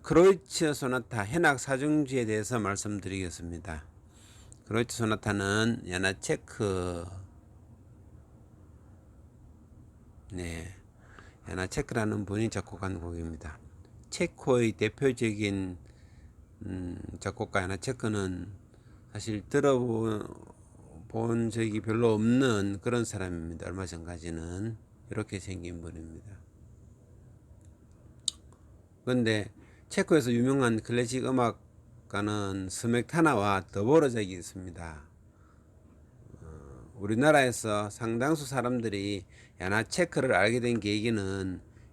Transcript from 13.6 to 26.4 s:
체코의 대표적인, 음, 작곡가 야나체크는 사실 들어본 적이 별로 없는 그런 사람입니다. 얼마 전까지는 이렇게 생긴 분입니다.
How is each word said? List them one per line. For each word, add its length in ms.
체코의 640
대표적인, 1040
음, 320
작곡가 420
야나체크는 920
사실 340
들어본 800
적이 300
별로 320
없는 720
그런 240
사람입니다. 600
얼마 200
전까지는 880
이렇게 300
생긴 400
분입니다. 580